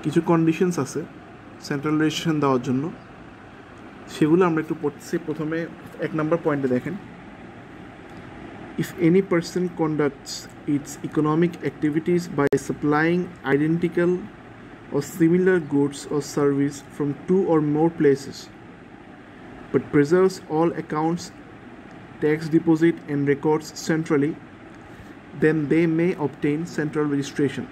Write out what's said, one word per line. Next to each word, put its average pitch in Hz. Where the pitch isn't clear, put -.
কিছু 156
কন্ডিশনস 165
আছে 139
সেন্ট্রাল 151
রেজিস্ট্রেশন 156
দেওয়ার 135
জন্য, 139
সেগুলো 165
আমরা 160
একটু 160
পড়তেছি। 147
প্রথমে 156
এক 156
নম্বর 156
পয়েন্টে 143
দেখেন, 147
if -
any 185
person 170
conducts 151
its 139
economic 156
activities 165
by 143
supplying 156
identical 170
or 143
similar 180
goods 143
or 147
service 143
from 143
two 190
or 160
more 165
places, 139
but 131
preserves 180
all 165
accounts, 160
tax 156
deposit 165
and 143
records 151
centrally, 160
then 156
they 165
may 170
obtain 147
central 151
registration। 143